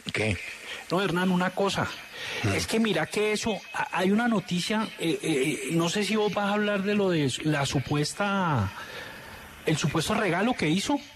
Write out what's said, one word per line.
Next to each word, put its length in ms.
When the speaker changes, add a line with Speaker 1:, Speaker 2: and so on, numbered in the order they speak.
Speaker 1:
¿qué? 260
Speaker 2:
No, 100
Hernán, 300
una 200
cosa. 360
Speaker 1:
Mm. 60
Speaker 2:
Es 180
que 140
mira 240
que 260
eso, 260
a-, 200
hay 180
una 160
noticia, 600
eh, 220
eh, 380
no 160
sé 160
si 140
vos 160
vas 140
a 60
hablar 300
de 120
lo 160
de 200
la 200
supuesta, 1040
el 120
supuesto 380
regalo 380
que 160
hizo. 300